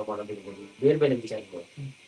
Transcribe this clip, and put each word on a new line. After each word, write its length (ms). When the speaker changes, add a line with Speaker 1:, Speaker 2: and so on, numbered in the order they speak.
Speaker 1:
ಮಾಡೋದಿರ್ಬೋದು, 760
ಬೇರೆ 180
ಬೇರೆ 160
ವಿಚಾರಗಳು. 440
Speaker 2:
ಹ್ಮ್. 320